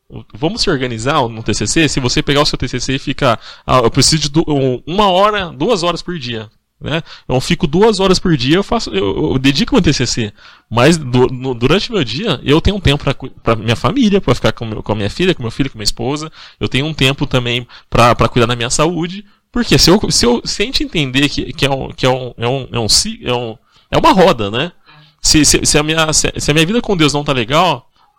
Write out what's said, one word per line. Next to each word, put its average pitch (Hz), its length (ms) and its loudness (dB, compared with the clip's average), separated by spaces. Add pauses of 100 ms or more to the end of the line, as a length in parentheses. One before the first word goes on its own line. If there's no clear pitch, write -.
(320)
Vamos 196 300 -4
se - 80 0
organizar 127 580 0
no 110 140 -8
T 107 140 -2
C 110 100 -4
C? 156 240 2
Se - 100 -4
você 135 220 0
pegar 147 200 2
o 151 40 2
seu - 120 -2
T 131 100 -4
C 123 120 -4
C 131 160 -4
e 131 40 -2
ficar, 127 420 0 (240)
ah, 131 140 2
eu 117 100 4
preciso 143 320 2
de 147 80 -4
du-, 156 180 0
um, 135 380 0
uma 196 240 2
hora, 190 420 2
duas 160 320 -2
horas 170 180 -2
por 175 160 -8
dia, 117 320 -8 (300)
né? 143 240 -4 (240)
Eu 127 140 0
fico - 260 0
duas 185 320 2
horas 190 200 4
por 165 180 2
dia, 127 180 0
eu 196 80 2
faço, - 280 -4
eu, 185 420 -2
eu 131 40 2
dedico 139 380 0
meu 226 60 4
T 170 100 2
C 131 140 0
C, 110 280 -4 (360)
mas 131 280 4
du-, 127 300 2
no, 131 260 -4
durante 147 360 0
o 247 40 -8
meu 185 120 0
dia 143 360 -4
eu 151 200 2
tenho 202 160 0
um 185 40 -6
tempo 143 220 0
pra 139 100 0
cu-, - 160 -14
pra - 280 -2
minha 110 180 0
família, 202 460 2
pra - 120 -2
ficar 113 200 -2
com - 100 -12
meu, 110 180 -8
com - 120 -2
a - 20 -2
minha 104 140 -2
filha, 180 260 -2
com - 60 -12
meu 113 100 -6
filho, - 180 -4
com - 80 -18
minha - 60 -10
esposa, 151 480 -4 (260)
eu - 120 -4
tenho 131 160 -2
um 160 80 -4
tempo 135 340 0
também 123 400 -2 (220)
pra, 117 260 4
pra 113 140 2
cuidar 120 160 2
da 120 100 0
minha 120 140 -4
saúde, 175 560 -2 (260)
porque 226 260 0
se - 120 4
eu, 208 100 6 (100)
se - 160 0
eu, 240 200 2
se - 180 -4
a - 20 -4
gente 285 200 -4
entender 143 420 0
que, - 240 -6
que - 140 -2
é 139 40 2
um, 135 220 -4
que - 140 -4
é 131 40 4
um, 127 280 -2
é 113 100 -4
um, 131 240 -4
é 120 80 -4
um 110 80 -2
ci-, 220 340 -2
é 127 120 -4
um, 120 240 -6 (340)
é - 60 0
uma 302 160 4
roda, 160 360 4
né? 135 220 -4 (500)
Se, 151 220 4
se, - 220 2
se - 100 2
a 151 60 2
minha, 156 320 0
se, - 240 -2
se - 140 -2
a - 20 4
minha 160 140 2
vida 233 160 0
com 202 120 -2
Deus 156 160 4
não 147 120 -2
tá 143 100 -2
legal, 139 560 0 (300)